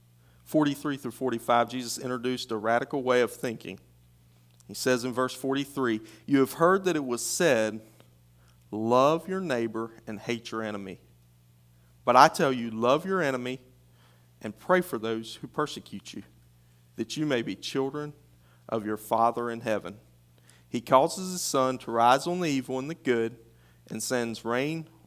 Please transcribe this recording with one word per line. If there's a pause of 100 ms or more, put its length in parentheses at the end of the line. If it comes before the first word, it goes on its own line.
(460)
forty-three
through
forty-five,
Jesus
introduced
a
radical
way
of
thinking. (880)
He
says
in
verse
forty-three, (240)
"You
have
heard
that
it
was
said, (880)
'Love
your
neighbor (140)
and
hate
your
enemy.' (1080)
But
I
tell
you,
love
your
enemy (800)
and
pray
for
those
who
persecute
you, (760)
that
you
may
be
children (560)
of
your
Father
in
heaven. (720)
He
causes
his
sun
to
rise
on
the
evil
and
the
good (520)
and
sends
rain (200)